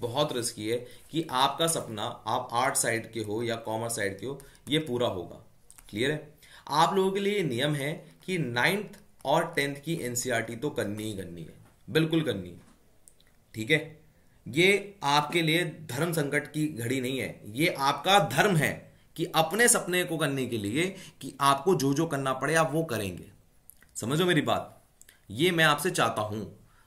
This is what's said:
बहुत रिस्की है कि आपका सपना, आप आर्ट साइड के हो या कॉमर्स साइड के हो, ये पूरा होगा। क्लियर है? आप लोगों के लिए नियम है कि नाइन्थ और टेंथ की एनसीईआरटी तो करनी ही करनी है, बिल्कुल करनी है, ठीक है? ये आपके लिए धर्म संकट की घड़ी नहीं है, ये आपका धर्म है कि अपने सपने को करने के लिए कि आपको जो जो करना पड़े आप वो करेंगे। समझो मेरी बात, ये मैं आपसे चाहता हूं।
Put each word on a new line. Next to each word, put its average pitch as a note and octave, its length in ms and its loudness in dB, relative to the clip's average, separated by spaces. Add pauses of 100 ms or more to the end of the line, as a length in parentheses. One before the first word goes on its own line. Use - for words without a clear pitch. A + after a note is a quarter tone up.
बहुत B2+ 320 0
रिस्की A2 340 -4
है B2 200 -2 (240)
कि D#3+ 200 -2
आपका C#3 360 2
सपना, A2+ 360 -4 (240)
आप B2 240 -2
आर्ट B2+ 240 0
साइड A2+ 360 -2
के A#2 80 -6
हो G#2+ 240 -4
या A2+ 120 -2
कॉमर्स A2+ 400 -4
साइड G2 240 -2
के - 60 -10
हो, C#3+ 160 -8 (280)
ये D3+ 100 2
पूरा A#2+ 280 -2
होगा। E2+ 380 -8 (440)
क्लियर B2 220 -2
है? - 220 -8 (360)
आप E3 240 4
लोगों F#3+ 180 4
के G3 80 -2
लिए G3+ 240 0
नियम C#3+ 320 0
है C#3+ 300 -4 (200)
कि F#3 120 -2
नाइन्थ C#3+ 640 0 (260)
और E3 300 2
टेंथ C#3+ 200 0
की D#3 200 -4
एनसीईआरटी A#2 600 -2
तो A2+ 140 -4
करनी G#2+ 340 -4
ही G#2+ 140 -6
करनी F2 240 -10
है, - 120 -16 (360)
बिल्कुल D#3+ 320 2
करनी G2 280 -4
है, E2+ 120 -16 (920)
ठीक A2 180 -2
है? - 320 0 (440)
ये F#3 560 2
आपके D3 380 2
लिए E3 240 2
धर्म D#3+ 460 -4
संकट D3 360 0
की D3+ 200 -2
घड़ी A#2 340 -2
नहीं B2+ 180 -2
है, E2+ 260 -6
ये A#2+ 220 -2
आपका E3+ 520 2
धर्म - 360 4
है A#2+ 380 0 (220)
कि - 100 -4
अपने F#3+ 420 4
सपने F3+ 360 2
को D#3+ 140 -4
करने C#3 280 0
के A2+ 120 -2
लिए C#3 380 -2 (260)
कि C#3 200 -10
आपको C#3 340 4
जो C#3 180 2
जो D#3+ 120 0
करना C#3 280 -2
पड़े C#3 220 0
आप D#3+ 180 4
वो D#3+ 100 0
करेंगे। F#2+ 480 -6 (640)
समझो D3 300 0
मेरी E3 160 4
बात, - 420 -2 (480)
ये D#3 200 2
मैं E3 120 4
आपसे D3+ 280 4
चाहता A#2 300 2
हूं। G#2+ 380 -6 (280)